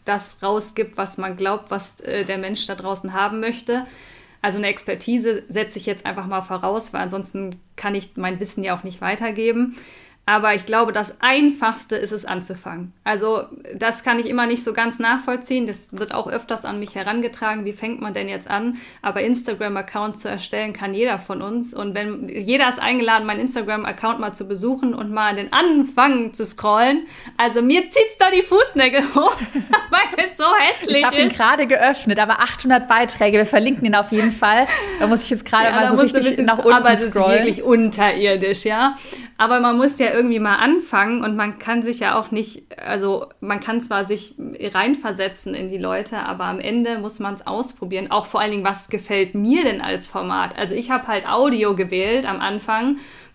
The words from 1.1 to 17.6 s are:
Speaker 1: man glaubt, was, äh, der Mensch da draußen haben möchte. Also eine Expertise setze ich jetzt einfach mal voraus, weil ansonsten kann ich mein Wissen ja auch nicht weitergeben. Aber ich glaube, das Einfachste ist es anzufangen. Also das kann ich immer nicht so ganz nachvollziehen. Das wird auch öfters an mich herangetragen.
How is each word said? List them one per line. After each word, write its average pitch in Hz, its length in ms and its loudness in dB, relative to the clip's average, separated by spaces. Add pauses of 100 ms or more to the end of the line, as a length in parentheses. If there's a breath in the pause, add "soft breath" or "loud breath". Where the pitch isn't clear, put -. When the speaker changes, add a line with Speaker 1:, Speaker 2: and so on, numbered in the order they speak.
Speaker 1:
man 190 180 -8
glaubt, 196 360 -4
was, 196 260 -10
äh, - 260 -4
der 190 140 -6
Mensch 190 300 -6
da 196 80 -8
draußen 190 360 -8
haben 202 280 -2
möchte. 240 440 -4 (580 loud breath)
Also 202 160 -2
eine 202 100 -2
Expertise 214 800 -2
setze 214 300 -4
ich - 80 -10
jetzt 196 200 -6
einfach 190 200 -8
mal 190 160 -4
voraus, 190 500 -6
weil - 80 -6
ansonsten 185 560 -8 (180)
kann 202 220 -6
ich 190 180 -8
mein 185 240 -6
Wissen 190 240 -8
ja 180 160 -4
auch 180 60 -16
nicht 180 160 -14
weitergeben. 226 760 -2 (500 loud breath)
Aber 214 280 2
ich 185 100 -4
glaube, 220 280 2
das 208 280 -4
Einfachste 262 760 2
ist 208 160 -4
es 208 120 -8
anzufangen. 180 680 -10 (100)
Also 214 440 -2 (280)
das 226 300 -4
kann 240 160 2
ich 233 60 -2
immer 240 200 0
nicht 240 160 -2
so 226 100 -4
ganz 226 280 -2
nachvollziehen. 247 640 -2
Das 202 240 -10
wird 208 240 -8
auch - 140 -4
öfters 226 360 -6
an 208 140 -8
mich 208 160 -12
herangetragen. 214 680 -4